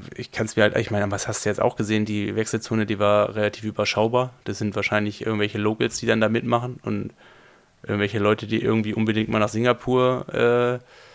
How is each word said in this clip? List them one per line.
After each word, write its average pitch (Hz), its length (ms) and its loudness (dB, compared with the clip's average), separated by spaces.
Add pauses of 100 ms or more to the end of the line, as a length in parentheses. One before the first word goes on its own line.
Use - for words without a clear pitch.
(140)
ich - 180 -12
kann's - 240 -4
mir 113 60 4
halt, 104 140 4
ich 110 140 -2
meine, 104 200 0
was 101 180 -4
hast - 160 -4
du 104 40 0
jetzt 101 120 -2
auch 110 160 2
gesehen, 107 280 0
die 104 320 -2
Wechselzone, 110 500 -2
die 104 120 -2
war 104 360 4
relativ 104 300 -2
überschaubar. 113 680 0 (140)
Das 104 140 -6
sind 104 160 -2
wahrscheinlich 104 500 -2
irgendwelche 104 340 0
Locals, 110 400 0
die 113 80 -4
dann 113 140 2
da 110 80 4
mitmachen 120 540 -2
und 104 280 -4 (720)
irgendwelche 101 360 -2
Leute, 104 280 2
die 113 160 0
irgendwie 110 320 0
unbedingt 110 340 0
mal 113 100 0
nach 104 100 2
Singapur, 123 840 0
äh, 120 440 2 (360)